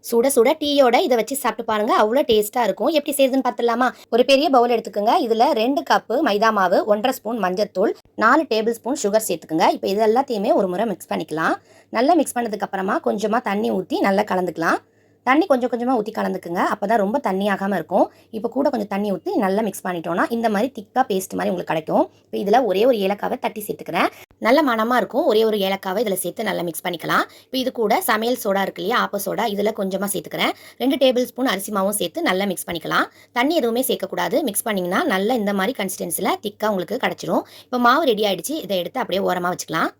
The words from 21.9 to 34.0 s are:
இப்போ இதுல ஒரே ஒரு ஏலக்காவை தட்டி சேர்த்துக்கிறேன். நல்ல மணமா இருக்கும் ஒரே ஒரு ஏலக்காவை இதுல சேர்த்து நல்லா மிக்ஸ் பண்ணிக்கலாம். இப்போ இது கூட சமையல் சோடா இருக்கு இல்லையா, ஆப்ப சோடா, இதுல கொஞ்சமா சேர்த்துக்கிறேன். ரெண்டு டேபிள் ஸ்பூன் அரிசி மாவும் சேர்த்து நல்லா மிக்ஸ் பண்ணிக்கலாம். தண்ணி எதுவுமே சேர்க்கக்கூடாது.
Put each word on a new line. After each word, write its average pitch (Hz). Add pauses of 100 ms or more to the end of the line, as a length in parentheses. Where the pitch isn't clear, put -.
இப்போ 220
இதுல 208 (120)
ஒரே 190
ஒரு 233
ஏலக்காவை 202
தட்டி 208
சேர்த்துக்கிறேன். 180 (380)
நல்ல 277
மணமா 226
இருக்கும் 247
ஒரே 220
ஒரு 214
ஏலக்காவை 190
இதுல 185
சேர்த்து 185
நல்லா 175
மிக்ஸ் -
பண்ணிக்கலாம். 170 (220)
இப்போ 262
இது 247
கூட 220 (120)
சமையல் 233
சோடா 196
இருக்கு 175
இல்லையா, 226
ஆப்ப 202
சோடா, 185 (100)
இதுல 202
கொஞ்சமா 190
சேர்த்துக்கிறேன். 180 (300)
ரெண்டு 269
டேபிள் 247
ஸ்பூன் 240
அரிசி 196
மாவும் 202
சேர்த்து 240
நல்லா 190
மிக்ஸ் -
பண்ணிக்கலாம். 170 (340)
தண்ணி 294
எதுவுமே 233
சேர்க்கக்கூடாது. 185 (120)